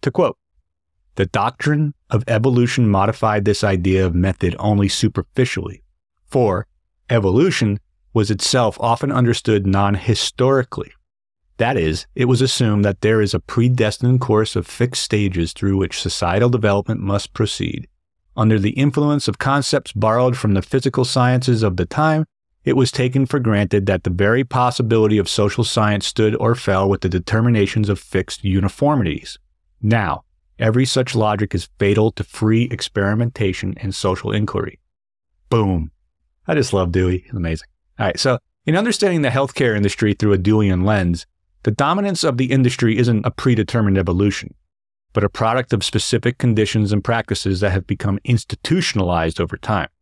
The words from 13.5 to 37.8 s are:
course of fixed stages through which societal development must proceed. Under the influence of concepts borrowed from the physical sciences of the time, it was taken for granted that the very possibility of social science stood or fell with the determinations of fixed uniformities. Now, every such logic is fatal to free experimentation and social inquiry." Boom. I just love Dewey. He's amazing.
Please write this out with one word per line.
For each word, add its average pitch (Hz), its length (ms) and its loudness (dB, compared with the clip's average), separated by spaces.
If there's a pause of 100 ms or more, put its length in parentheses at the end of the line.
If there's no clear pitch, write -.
course 110 360 0
of 90 120 -4
fixed - 360 -4
stages 92 500 -2
through 98 240 -2
which 92 240 -2
societal 92 480 0
development 107 500 0
must 98 340 -4
proceed. - 540 -4 (480)
Under 110 220 2
the 101 140 0
influence 147 560 0
of 104 100 -4
concepts 139 560 -2
borrowed 120 420 0
from 104 200 0
the 98 60 0
physical 131 440 -2
sciences 123 580 2
of 92 140 0
the 85 80 0
time, 156 400 0 (380)
it - 120 0
was 127 160 2
taken 131 340 0
for 143 140 -2
granted 104 460 0
that 95 180 0
the - 60 -4
very 101 340 2
possibility 117 720 2
of 98 120 0
social 104 340 0
science 104 440 0
stood 107 280 0
or 113 200 0
fell 98 340 0
with 95 120 0
the 92 80 0
determinations 104 800 0
of 98 100 0
fixed - 440 -6
uniformities. 98 920 0 (440)
Now, 104 420 0 (360)
every 117 260 2
such 127 300 -2
logic 104 400 0
is 87 140 -4 (100)
fatal 104 340 2
to - 100 -8
free 113 420 0
experimentation 104 1120 -2
and 98 160 -8
social 95 380 -4
inquiry." - 480 -4 (720)
Boom. 95 420 0 (560)
I 165 80 0
just 143 180 0
love 92 180 2
Dewey. 92 280 0
He's - 140 -16
amazing. 85 340 -6 (320)